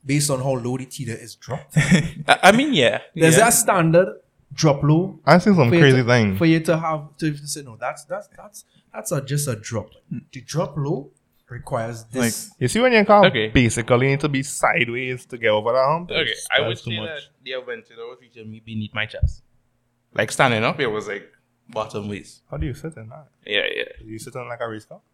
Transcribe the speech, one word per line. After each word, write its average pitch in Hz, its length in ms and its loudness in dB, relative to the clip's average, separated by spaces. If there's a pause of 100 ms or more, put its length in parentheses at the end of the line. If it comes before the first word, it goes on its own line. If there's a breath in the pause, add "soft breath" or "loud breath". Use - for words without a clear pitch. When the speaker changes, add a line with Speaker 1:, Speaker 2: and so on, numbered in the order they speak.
Speaker 1:
based 143 240 0
on 131 100 -2
how 135 160 -2
low 123 220 -4
the 131 80 -10
Tito 113 280 -10
is 110 220 -16
dropped? - 380 -14
Speaker 2:
<laughs> - 40 2
I, - 680 2
I 180 80 10
mean, 269 220 2
yeah. 117 260 2 (160)
Speaker 1:
There's 160 220 6
Speaker 2:
Yeah. 220 100 8
Speaker 1:
a 233 40 4
standard 185 680 2 (340)
drop 143 300 2
low 165 420 2
Speaker 3:
I've 175 180 6
seen 202 120 4
some 131 140 4
Speaker 1:
for 170 60 4
you 170 60 6
Speaker 3:
crazy 131 160 8
Speaker 1:
to, 127 80 2
Speaker 3:
things. 110 320 4
Speaker 1:
for 170 80 0
you 165 160 4
to 165 160 0
have 156 420 -6
to 151 180 -4
say, 147 240 -12
"No, 117 160 -18
that's, 135 280 -10
that's, 190 300 -10
that's, - 300 -20 (280)
that's 214 200 -10
a, 147 80 -2
just 143 260 -4
a 117 80 -4
drop." 104 360 -10 (180)
Speaker 4:
Hmm. 247 100 -8 (140)
Speaker 1:
The 131 80 -16
drop 165 340 -6
low 151 360 -6 (380)
requires 117 560 -8
this. 120 440 -6
Speaker 4:
Like, - 100 -20
Speaker 3:
You 123 80 0
see 220 140 0
when 254 100 4
your 214 140 4
car 208 220 6
Speaker 2:
Okay. 113 220 0
Speaker 3:
basically 123 580 2
need 139 120 0
to 151 100 -2
be 135 140 -4
sideways 123 840 -2
to 127 100 -16
get 113 120 0
over 107 220 0
that 131 140 2
hump? 170 260 -2
Speaker 2:
Okay, 135 200 -2
Speaker 3:
It's, - 200 -10
Speaker 2:
I 131 100 2
would 113 100 -4
Speaker 3:
that's 113 120 -10
too 117 80 -10
Speaker 2:
say 107 80 -6
Speaker 3:
much. 110 100 -10
Speaker 2:
that 151 120 -14 (220)
the 127 80 -14
Aventador 117 580 -14
was 127 120 -20
reaching 110 300 -20
me 110 140 -20
beneath 107 280 -8
my 107 120 -4
chest. - 380 -4 (680)
Like, 110 180 -2
standing 117 340 0
up, 151 160 -4
it 127 60 -2
was, 107 200 -6
like, 101 240 -12 (380)
bottom 107 400 -8
waist. 92 320 -14 (100)
Speaker 3:
How 143 60 -10
do 156 80 -4
you 131 80 -6
sit - 240 -14
in 110 120 -18
that? 147 180 -20 (180)
Speaker 2:
Yeah, 104 160 -2 (120)
yeah. - 100 -6 (160)
Speaker 3:
Do 113 120 -20
you 110 80 -14
sit 120 160 -16
in, 123 140 -12
like, 120 100 -12
a 120 80 -6
race 107 180 -12
car? - 140 -20 (140)